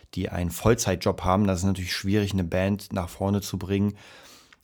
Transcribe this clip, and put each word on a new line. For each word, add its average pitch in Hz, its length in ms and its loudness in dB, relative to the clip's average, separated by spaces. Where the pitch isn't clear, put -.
die 92 160 -4
einen 87 200 -2
Vollzeitjob 95 760 0
haben. 98 220 4
Das 95 140 2
ist 85 60 0
natürlich 92 280 -2
schwierig, 101 380 0
eine 95 140 0
Band 95 480 -2
nach 92 160 -4
vorne 98 320 0
zu 98 180 -6
bringen, 98 360 0